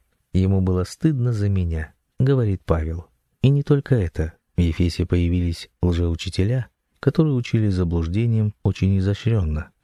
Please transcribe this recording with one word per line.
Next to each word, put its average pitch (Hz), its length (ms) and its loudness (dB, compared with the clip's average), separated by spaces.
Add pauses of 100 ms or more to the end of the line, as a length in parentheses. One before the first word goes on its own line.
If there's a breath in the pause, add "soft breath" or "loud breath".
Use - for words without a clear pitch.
(320)
Ему 95 300 2
было 92 220 2
стыдно 123 480 -2
за 104 160 0
меня, 85 460 -2 (240)
говорит 123 460 0
Павел. 82 420 -2 (340)
И 131 80 4
не 143 140 4
только 139 320 2
это. 82 400 -2 (220)
В - 40 0
Ефесе 85 460 0
появились 87 640 0 (120)
лжеучителя, 87 840 -2 (320)
которые 151 340 0
учили 117 340 0
заблуждением 95 920 -2
очень 98 360 0
изощрённо, 95 720 -2 (140)